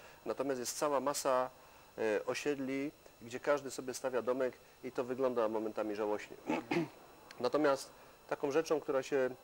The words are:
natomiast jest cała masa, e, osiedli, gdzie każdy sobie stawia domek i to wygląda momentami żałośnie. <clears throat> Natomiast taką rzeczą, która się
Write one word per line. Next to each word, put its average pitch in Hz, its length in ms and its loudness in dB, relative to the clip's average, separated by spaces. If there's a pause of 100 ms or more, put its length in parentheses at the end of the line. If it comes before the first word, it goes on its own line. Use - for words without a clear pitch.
(260)
natomiast 131 340 -2
jest - 180 -6
cała 143 220 2
masa, 131 500 2 (480)
e, 110 280 2
osiedli, 139 680 -2 (300)
gdzie 120 180 -10
każdy 139 320 2
sobie 127 220 -6
stawia 127 280 -2
domek 127 320 0 (300)
i 127 80 -8
to 135 120 -2
wygląda 123 460 2
momentami 110 460 -2
żałośnie. 104 420 -2 (540)
<clears throat> - 480 -20
Natomiast 139 500 2 (400)
taką 147 220 -2
rzeczą, 160 280 2
która 135 240 0
się 131 260 2 (140)